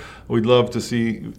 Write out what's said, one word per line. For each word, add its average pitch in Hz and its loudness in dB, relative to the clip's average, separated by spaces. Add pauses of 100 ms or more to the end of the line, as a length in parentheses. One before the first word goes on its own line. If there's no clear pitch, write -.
(300)
We'd 117 0
love 120 4
to 117 -4
see 113 -2 (180)